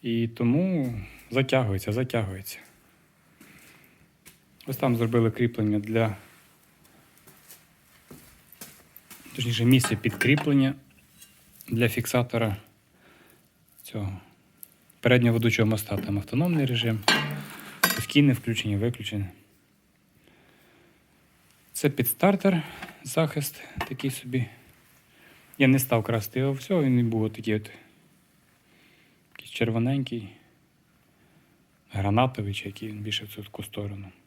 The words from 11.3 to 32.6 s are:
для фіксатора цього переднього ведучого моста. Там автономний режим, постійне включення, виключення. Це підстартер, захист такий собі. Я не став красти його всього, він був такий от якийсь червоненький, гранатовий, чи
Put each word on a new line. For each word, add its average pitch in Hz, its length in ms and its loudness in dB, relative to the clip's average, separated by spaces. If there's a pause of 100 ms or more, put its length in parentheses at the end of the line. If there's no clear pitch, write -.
для 117 220 2
фіксатора 113 680 0 (1200)
цього 98 380 -6 (800)
переднього 120 340 6
ведучого 113 360 2
моста. 104 280 -2
Там 101 200 -2
автономний 151 480 0
режим, 117 340 0 (840)
постійне - 520 2
включення, 110 440 -2
виключення. 107 520 -4 (2500)
Це - 160 0
підстартер, 185 760 2 (400)
захист 147 600 -2 (240)
такий 131 240 -4
собі. 127 340 -4 (1120)
Я 139 100 6
не 135 120 6
став 117 240 0
красти 113 360 -2
його 135 140 0
всього, 156 300 0
він 123 260 4
був 110 240 0
такий 110 220 -2
от 107 160 -4 (1600)
якийсь - 200 -20
червоненький, 117 760 -2 (1600)
гранатовий, 104 600 0
чи - 120 -8